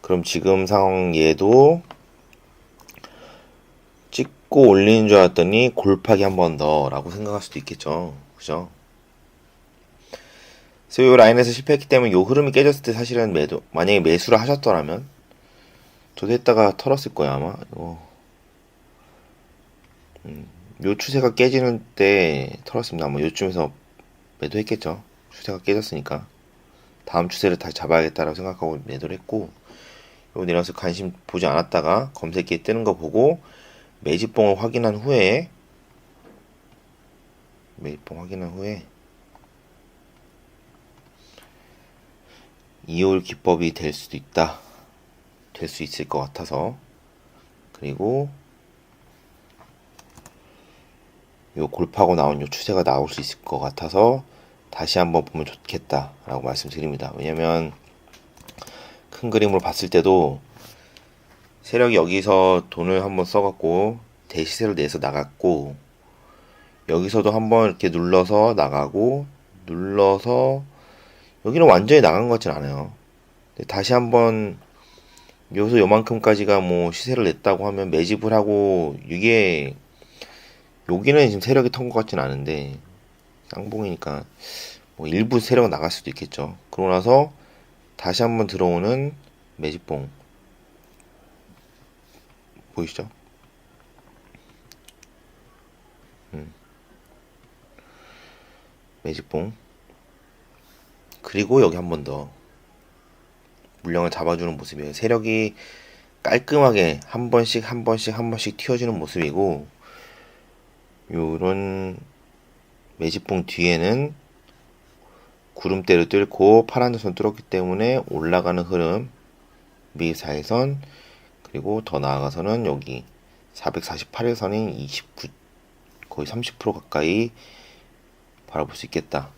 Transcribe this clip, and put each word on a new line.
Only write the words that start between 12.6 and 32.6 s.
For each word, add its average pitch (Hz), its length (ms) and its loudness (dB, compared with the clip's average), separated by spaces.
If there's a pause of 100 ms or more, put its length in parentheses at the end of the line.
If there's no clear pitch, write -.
때 117 120 -4
사실은 117 380 -2
매도, 78 300 -2 (100)
만약에 95 280 4
매수를 87 420 4
하셨더라면 117 680 -2 (1080)
저도 104 180 -2
했다가 110 440 4
털었을 139 360 -2
거예요, 73 180 -2
아마. 73 240 -6 (220)
요, 82 220 -14 (2250)
음, 76 240 -18 (340)
요 202 140 0
추세가 131 380 0
깨지는 123 580 2
때 87 720 2
털었습니다. 87 400 -6
아마 71 140 -4
요쯤에서 82 520 -2 (680)
매도했겠죠. 107 640 -6 (260)
추세가 95 320 -12
깨졌으니까. 104 640 -4 (800)
다음 87 240 -2
추세를 90 280 -2
다시 - 180 -14
잡아야겠다라고 78 600 -2
생각하고 90 500 -8
매도를 90 320 -12
했고, 95 320 -8 (880)
요 92 100 -8
내려와서 87 280 -2
관심 90 400 -8 (140)
보지 90 180 -4
않았다가 85 680 0
검색기에 87 460 -6
뜨는 113 240 -4